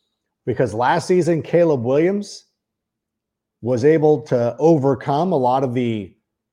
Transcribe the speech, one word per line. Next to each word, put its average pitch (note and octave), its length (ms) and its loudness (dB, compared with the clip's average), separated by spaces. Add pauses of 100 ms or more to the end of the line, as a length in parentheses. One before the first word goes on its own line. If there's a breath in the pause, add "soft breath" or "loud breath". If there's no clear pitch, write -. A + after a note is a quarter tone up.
(460)
because A#2 280 -2
last C3 320 0
season, E3+ 360 0
Caleb D#3+ 400 0
Williams E3+ 640 -2 (1160)
was A#2 220 -2
able D3+ 380 4
to A#2+ 360 -2
overcome D3 760 0
a D#3 60 0
lot B2+ 260 0
of B2 100 -4
the A2+ 400 -4 (380)